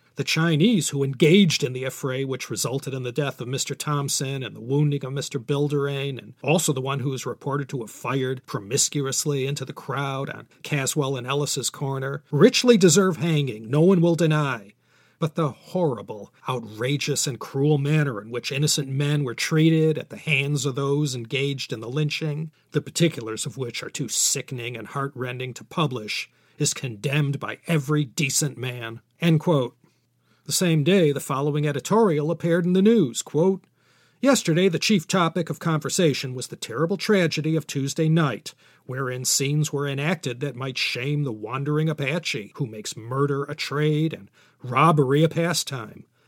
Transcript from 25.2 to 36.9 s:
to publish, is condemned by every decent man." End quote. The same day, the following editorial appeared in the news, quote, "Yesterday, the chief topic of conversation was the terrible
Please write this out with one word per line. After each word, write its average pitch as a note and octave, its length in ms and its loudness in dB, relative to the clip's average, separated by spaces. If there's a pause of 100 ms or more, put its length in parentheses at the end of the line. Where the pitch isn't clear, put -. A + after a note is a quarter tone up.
to - 100 -18
publish, B2+ 680 -4 (260)
is D3 180 0
condemned C3+ 640 -2
by A2 260 -10
every D3+ 380 0
decent C#3 520 -2
man." A#2+ 440 -8 (200)
End E3 200 4
quote. C#3+ 360 0 (680)
The - 80 -8
same D#3+ 320 2
day, E3+ 260 6
the C3+ 100 -2
following D3 460 -2
editorial D3+ 640 2
appeared E3+ 360 0
in F3+ 80 2
the F#3+ 80 6
news, G3 400 4
quote, F#3 420 0 (560)
"Yesterday, F#3+ 480 4
the D#3+ 100 0
chief G3+ 300 2
topic E3+ 400 2
of - 100 -6
conversation D3 760 0
was B2+ 140 -10
the - 80 -14
terrible D#3 400 -4